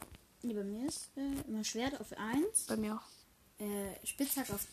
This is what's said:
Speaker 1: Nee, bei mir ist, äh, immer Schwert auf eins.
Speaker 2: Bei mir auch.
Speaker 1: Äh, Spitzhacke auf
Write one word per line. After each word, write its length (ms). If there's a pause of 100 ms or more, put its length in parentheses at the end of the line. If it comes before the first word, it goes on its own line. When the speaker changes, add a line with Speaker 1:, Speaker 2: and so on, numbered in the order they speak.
(420)
Speaker 1:
Nee, 120
bei 100
mir 240
ist, 280
äh, 320
immer 160
Schwert 380
auf 120
eins. 540
Speaker 2:
Bei 100
mir 180
auch. 680
Speaker 1:
Äh, 420
Spitzhacke 480
auf 200